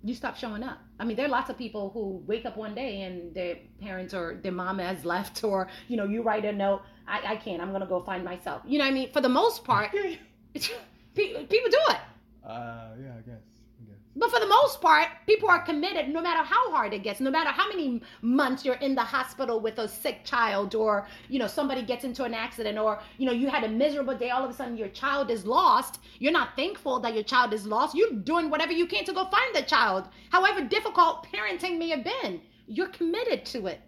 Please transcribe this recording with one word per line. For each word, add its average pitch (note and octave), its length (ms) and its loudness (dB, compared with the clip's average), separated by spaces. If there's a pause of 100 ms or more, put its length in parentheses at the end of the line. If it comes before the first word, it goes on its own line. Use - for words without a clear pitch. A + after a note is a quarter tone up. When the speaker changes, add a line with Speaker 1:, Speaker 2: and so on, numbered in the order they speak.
Speaker 1:
You A3 100 -4
stop A#3 220 -8
showing A3 280 -8
up. - 160 -10 (200)
I A3+ 60 -4
mean, A3+ 100 -2
there B3+ 100 0
are D4 40 0
lots C4 200 0
of D#4+ 80 -8
people G#3 340 -8
who G3 340 -6
wake A3+ 200 -2
up G#3 120 -8
one G#3 180 -8
day A3 280 -6
and F3 300 -10
their F3 240 -6 (220)
parents F#3 340 -8
or F3 300 -6
their F#3+ 80 -4
mom F3+ 280 -4
has F3 260 -4
left, F#3 400 -4
or, F#3+ 240 0 (180)
you A#3+ 80 -4
know, G#3 100 0
you G#3+ 160 -2
write A3 220 0
a G#3 80 0
note, G3 300 0 (260)
"I, G#3 260 -4
I - 40 -2
can't, F3+ 240 -8
I'm F#3+ 100 -6
gonna G3 160 -4
go F3+ 140 0
find F#3 240 -6
myself." F3+ 400 -8
You C#4+ 140 0
know C#4 60 4
what C4+ 60 2
I - 20 2
mean? C4 200 -2
For D4 80 2
the B3+ 80 4
most F#4 340 4
part, G#3 280 2
Speaker 2:
<laughs> - 600 -6
Speaker 1:
pe-, - 920 -6
people A4+ 240 2
do C#5 200 6
it. - 120 2 (440)
Speaker 2:
Uh, A#2 560 -12
yeah, C3+ 160 -14
I A2+ 40 -18
guess. A2+ 220 -18 (380)
I A2+ 40 -20
guess. G#2 100 -20 (200)
Speaker 1:
But A4+ 160 2
for A#4+ 80 4
the G#4+ 80 2
most A#4 340 6
part, D#4+ 260 6 (180)
people G#4+ 220 4
are F4 140 6
committed E4 480 -2
no D#4+ 120 -2
matter E4 220 0
how G#4+ 280 2
hard A3+ 220 0
it G3 100 -6
gets, G#3 180 -4
no C4+ 100 0
matter D#4 200 2
how G4 180 0
many C#4+ 320 -2 (200)
months C4 440 2
you're B3+ 100 2
in C#4 200 0
the A#3+ 80 2
hospital A#3+ 580 -2
with A3 180 -2
a G#3+ 80 -2
sick - 380 -6
child, G#3 500 0
or, G#3+ 320 2 (220)
you C4 100 -2
know, A3+ 80 0
somebody C4+ 360 -2
gets A#3+ 200 -4
into C4 200 -4
an A#3 100 -2
accident, A3 440 -4
or, G#3+ 240 2 (160)
you C4 80 0
know, B3+ 60 2
you A#3+ 160 2
had C4+ 160 0
a G#3+ 60 0
miserable C4+ 480 0
day, B3 140 -2
all B3+ 120 0
of B3+ 60 -4
a B3 40 -10
sudden A#3+ 220 -8
your G#3+ 140 -6
child C4+ 400 -2
is G#3+ 160 -2
lost. C#4 540 4 (200)
You're C#4+ 140 2
not D4 240 2
thankful C#4 420 -2
that A#3 140 -2
your A3 100 0
child A#3+ 300 4
is G#3+ 120 -4
lost. A#3+ 300 2
You're G#4 160 6
doing D4+ 380 0
whatever D#4 240 0
you E4+ 140 2
can F4+ 180 -2
to F#4 80 -4
go F#4 120 0
find A4+ 300 2
the D4 60 4
child. G#3+ 480 2 (220)
However F#4 340 4
difficult F#4+ 680 4
parenting F4+ 460 -2
may E4 120 -2
have C#4+ 140 -2
been, A4 380 -4 (260)
you're F4+ 220 -2
committed F4+ 560 -2
to G#3 220 -6
it. D#3+ 200 -6